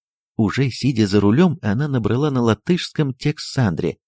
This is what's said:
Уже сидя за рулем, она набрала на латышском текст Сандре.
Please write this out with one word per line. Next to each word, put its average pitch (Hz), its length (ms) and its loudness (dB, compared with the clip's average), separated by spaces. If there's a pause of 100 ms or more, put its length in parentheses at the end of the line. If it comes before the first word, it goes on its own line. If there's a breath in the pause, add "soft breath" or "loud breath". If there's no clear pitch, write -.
(360)
Уже 113 340 0
сидя 113 360 0
за 101 140 4
рулем, 127 420 4
она 113 260 -2
набрала 127 420 -2
на 131 100 -2
латышском 156 720 -2
текст - 380 -6
Сандре. 87 560 -2